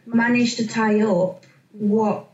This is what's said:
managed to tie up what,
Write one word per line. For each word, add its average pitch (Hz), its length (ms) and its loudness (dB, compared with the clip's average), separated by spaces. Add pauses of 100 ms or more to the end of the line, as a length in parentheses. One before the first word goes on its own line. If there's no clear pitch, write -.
managed 240 520 0
to 220 100 -4
tie 214 320 0
up 185 420 0 (300)
what, 208 600 -2